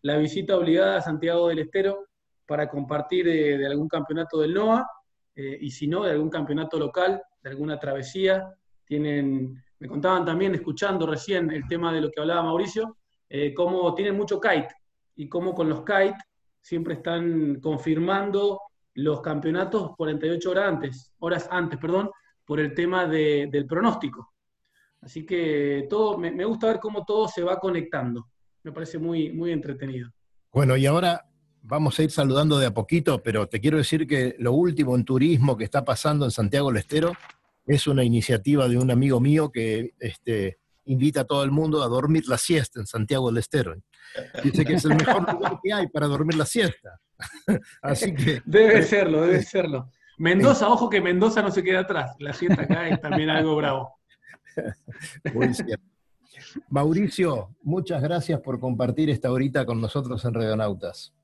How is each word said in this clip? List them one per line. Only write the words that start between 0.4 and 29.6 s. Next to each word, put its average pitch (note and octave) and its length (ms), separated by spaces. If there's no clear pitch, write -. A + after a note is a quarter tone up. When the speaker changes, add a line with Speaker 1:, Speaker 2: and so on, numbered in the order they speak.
Speaker 1:
obligada F3+ 400
a E3+ 40
Santiago E3+ 460
del D#3+ 120
Estero G3 480
para D3 200
compartir, D3 600
eh, D3+ 320
de C#3 80
algún D3 200
campeonato D#3+ 540
del D#3+ 140
noa, A3 320
eh, C#3 260
y D3 80
si C#3+ 180
no, F3+ 160
de F3+ 80
algún D3+ 200
campeonato D#3 480
local, F3+ 420
de C3 80
alguna D3 280
travesía. F#3+ 720
Tienen, C#3 800
me C#3 80
contaban F3 380
también, F3 300
escuchando E3+ 500
recién D#3+ 460
el C#3+ 160
tema E3+ 260
de D#3+ 80
lo D3 100
que - 80
hablaba E3 240
Mauricio, G3 540
eh, C#3+ 240
cómo F3 400
tienen G3 240
mucho G#3 240
kite, F3 280
y C#3+ 140
cómo F3+ 240
con E3 160
los - 140
kite G3 340
siempre E3 340
están E3 640
confirmando F#3+ 1000
los D3 260
campeonatos E3 760
cuarenta D#3 300
y D#3+ 60
ocho F3 200
horas G3 160
antes, D#3 520
horas E3+ 320
antes, E3+ 280
perdón, F#3+ 300
por D3+ 160
el D3 140
tema F3+ 320
de, D3+ 460
del C#3+ 160
pronóstico. - 680
Así - 240
que D3 640
todo, G#3 280
me, E3+ 140
me F3+ 140
gusta A3+ 220
ver A3 120
cómo G#3 260
todo G#3+ 220
se F3 160
va F3+ 160
conectando. C#3+ 680
Me D#3 80
parece D#3+ 260
muy, D#3+ 340
muy E3+ 200
entretenido. C3+ 580